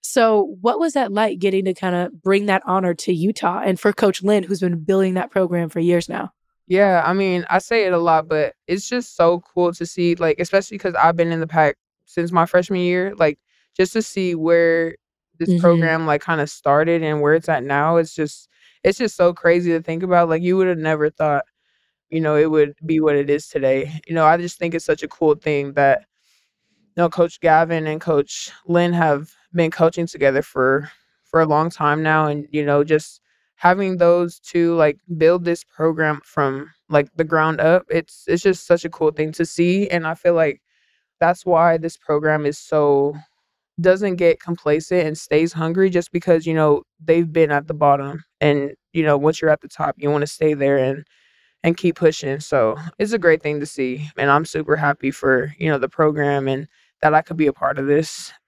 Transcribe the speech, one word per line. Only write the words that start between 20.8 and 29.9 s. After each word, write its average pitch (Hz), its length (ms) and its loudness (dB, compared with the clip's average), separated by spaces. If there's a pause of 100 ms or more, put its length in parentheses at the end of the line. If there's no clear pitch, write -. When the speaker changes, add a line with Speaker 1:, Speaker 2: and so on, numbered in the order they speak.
Speaker 2:
thought, 147 360 -2 (640)
you 160 120 -4
know, 151 160 0
it 156 140 4
would 147 240 2 (100)
be 160 160 0
what 151 140 2
it 143 140 -2
is 147 200 -2
today. 139 580 -2
You 165 80 -8
know, 160 100 2
I 165 120 4
just 175 220 -8
think 170 160 -4
it's 160 100 -6
such 156 180 -2
a 151 60 -10
cool 151 260 2
thing 143 380 -4
that, 139 280 2 (960)
you 175 60 2
know, 165 60 2
Coach 175 320 -2
Gavin 165 460 2
and 156 140 -6
Coach - 500 -4 (160)
Lynn 175 260 2
have 156 380 0 (220)
been 165 180 0
coaching 165 360 0